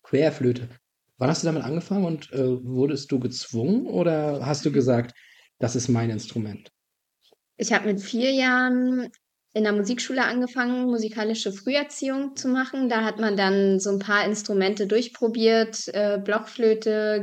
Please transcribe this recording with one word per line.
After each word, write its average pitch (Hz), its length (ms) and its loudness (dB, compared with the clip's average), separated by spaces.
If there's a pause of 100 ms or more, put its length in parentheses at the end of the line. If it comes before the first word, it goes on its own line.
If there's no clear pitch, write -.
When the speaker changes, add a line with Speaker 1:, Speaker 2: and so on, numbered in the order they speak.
Speaker 1:
Querflöte. 127 680 2 (480)
Wann 131 140 2
hast 160 100 0
du 165 60 0
damit 156 160 0
angefangen 170 420 -2
und, 160 260 -4
äh, 127 320 0
wurdest 127 480 -2
du 139 80 2
gezwungen 139 680 -2
oder 156 580 0
hast 143 200 -2
du 160 40 4
Speaker 2:
Mhm. 139 40 -4
Speaker 1:
gesagt, 120 420 2 (420)
„Das 117 180 -2
ist 120 120 -2
mein 117 240 2
Instrument“? 107 580 -8 (880)
Speaker 2:
Ich 220 160 -2
hab 202 120 0
mit 202 180 0
vier 247 280 0
Jahren 254 760 2 (480)
in 214 80 2
der 208 100 2
Musikschule 247 500 -2
angefangen, 247 640 0
musikalische 220 640 -2
Früherziehung 269 840 -4
zu - 120 -6
machen. 262 400 -2
Da 226 160 0
hat 208 160 -4
man 214 160 0
dann 196 440 4
so 196 100 -4
ein 196 80 0
paar 202 280 0
Instrumente 208 600 0
durchprobiert: 226 1000 0
äh, 202 360 0
Blockflöte, 214 1000 0